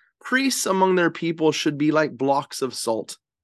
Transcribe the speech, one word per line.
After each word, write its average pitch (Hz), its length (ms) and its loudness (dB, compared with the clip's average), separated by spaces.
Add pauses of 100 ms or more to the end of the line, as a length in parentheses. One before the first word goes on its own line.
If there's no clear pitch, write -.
(220)
Priests 262 440 0
among 190 300 2
their 170 160 4
people 160 400 0
should 151 260 -2
be 151 140 2
like 151 260 0
blocks 135 440 -2
of 127 120 -2
salt. - 440 -6 (260)